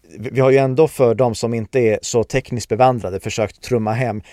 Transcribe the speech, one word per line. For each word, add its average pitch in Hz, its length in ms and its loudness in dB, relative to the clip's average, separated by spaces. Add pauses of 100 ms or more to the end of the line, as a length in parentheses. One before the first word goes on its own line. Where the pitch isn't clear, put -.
(180)
vi, 107 120 -12
vi 117 100 -2
har 131 120 4
ju 135 60 6
ändå 135 300 2
för 117 280 2
de 117 200 0
som 117 180 -4
inte 117 260 -4
är 110 220 2
så 113 220 0
tekniskt - 460 -6
bevandrade 110 500 0
försökt - 440 -6
trumma 110 300 -2
hem: 113 280 -4 (120)